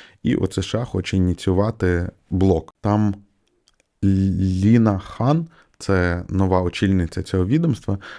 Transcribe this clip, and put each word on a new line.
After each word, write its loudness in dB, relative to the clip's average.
І 0
от -2
С -2
Ш -4
А -4
хоче -4
ініціювати 0
блок. 0
Там 0
Ліна 2
Хан, -2
це 0
нова 0
очільниця 0
цього -2
відомства, -2